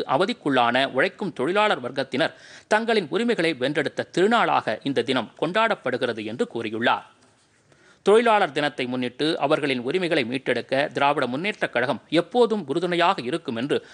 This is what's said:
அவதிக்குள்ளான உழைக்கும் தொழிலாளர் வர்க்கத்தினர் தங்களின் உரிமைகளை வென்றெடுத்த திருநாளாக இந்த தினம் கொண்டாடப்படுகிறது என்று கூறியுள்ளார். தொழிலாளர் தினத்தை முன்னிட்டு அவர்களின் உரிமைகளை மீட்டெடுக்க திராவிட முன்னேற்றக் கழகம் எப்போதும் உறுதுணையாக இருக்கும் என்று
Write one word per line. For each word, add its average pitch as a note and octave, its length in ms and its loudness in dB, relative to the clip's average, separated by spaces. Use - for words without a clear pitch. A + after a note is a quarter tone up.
அவதிக்குள்ளான C3+ 840 2
உழைக்கும் D#3+ 420 -2
தொழிலாளர் F3+ 520 0
வர்க்கத்தினர் C3+ 520 -4
தங்களின் G#3+ 420 2
உரிமைகளை F#3 440 0
வென்றெடுத்த C3+ 580 -4
திருநாளாக E3 680 2
இந்த C3 200 0
தினம் A#2+ 360 -2
கொண்டாடப்படுகிறது C3 840 -2
என்று A#2 220 -4
கூறியுள்ளார். A2 600 -2
தொழிலாளர் G#3 460 6
தினத்தை D3 340 -2
முன்னிட்டு B2+ 400 -4
அவர்களின் C#3+ 420 0
உரிமைகளை D#3+ 440 0
மீட்டெடுக்க B2+ 640 -2
திராவிட C#3 380 0
முன்னேற்றக் D#3+ 460 -4
கழகம் B2 360 -2
எப்போதும் G#3 580 0
உறுதுணையாக E3+ 560 0
இருக்கும் B2+ 340 -6
என்று C3 200 -2